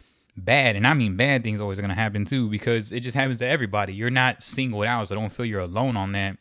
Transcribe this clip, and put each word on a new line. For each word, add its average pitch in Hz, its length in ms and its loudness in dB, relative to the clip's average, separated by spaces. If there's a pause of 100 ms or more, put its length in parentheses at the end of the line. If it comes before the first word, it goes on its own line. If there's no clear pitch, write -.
(360)
Bad, 113 400 4
and 104 120 4
I 151 80 6
mean 110 200 2
bad 127 280 2
things 107 180 -2
always 98 180 -4
gonna 101 140 -2
happen 104 320 -2
too, 123 240 0
because 110 420 -2
it 120 100 -4
just 123 140 -6
happens 131 240 0
to 123 80 -2
everybody. 104 460 -2
You're 110 160 -2
not 127 320 2
singled 113 440 -2
out, 117 240 0
so 104 60 -4
don't 107 140 -2
feel 123 160 -6
you're 104 140 -2
alone 107 380 -2
on 98 160 -2
that. 98 280 -4